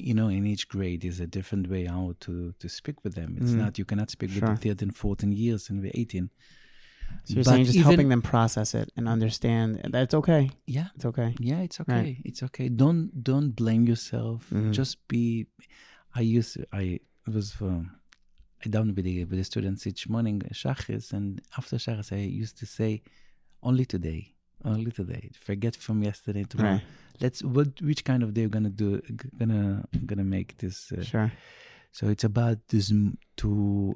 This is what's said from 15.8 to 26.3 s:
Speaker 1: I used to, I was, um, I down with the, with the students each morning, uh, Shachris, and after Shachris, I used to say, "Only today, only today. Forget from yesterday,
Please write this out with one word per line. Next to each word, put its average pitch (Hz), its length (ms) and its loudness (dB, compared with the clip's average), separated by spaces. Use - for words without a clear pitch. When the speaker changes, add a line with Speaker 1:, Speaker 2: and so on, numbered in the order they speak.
Speaker 1:
I 123 40 0
used - 160 0
to, - 180 -10
I 95 260 -2
was, 107 360 -4
um, 87 300 -4
I 117 40 -6
down 110 260 2
with 92 100 -2
the, 90 200 -2
with 92 140 -4
the 95 60 0
students 98 420 -4
each - 220 -8
morning, 107 360 -2
uh, - 80 -10
Shachris, - 600 -6
and 101 280 -4
after 127 200 -6
Shachris, 110 360 -6
I 98 40 -4
used - 160 -10
to 107 80 -12
say, 110 360 -4
"Only 127 220 2
today, 82 500 -6
only 113 260 -2
today. - 400 -8
Forget 107 360 -4
from 107 260 -2
yesterday, 101 400 -4